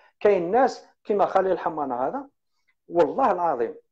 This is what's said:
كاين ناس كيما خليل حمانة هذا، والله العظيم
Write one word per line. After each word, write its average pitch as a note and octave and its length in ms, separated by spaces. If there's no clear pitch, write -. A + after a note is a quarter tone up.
كاين F#3 300
ناس A#3+ 340
كيما G3 220
خليل F#3+ 320
حمانة C#3+ 500
هذا، C4+ 200
والله E3+ 440
العظيم D3 420